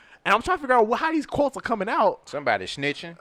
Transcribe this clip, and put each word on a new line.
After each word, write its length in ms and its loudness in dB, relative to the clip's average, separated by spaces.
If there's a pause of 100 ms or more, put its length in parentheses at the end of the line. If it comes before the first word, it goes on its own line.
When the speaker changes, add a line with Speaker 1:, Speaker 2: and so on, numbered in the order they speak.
(260)
Speaker 1:
and 100 4
I'm 60 2
trying 160 0
to 40 -18
figure 140 2
out 120 6
wh-, 120 0
how 120 0
these 140 0
quotes 320 -2
are 40 -10
coming 280 -2
out. 400 0
Speaker 2:
Somebody 360 -2
snitching? 560 -6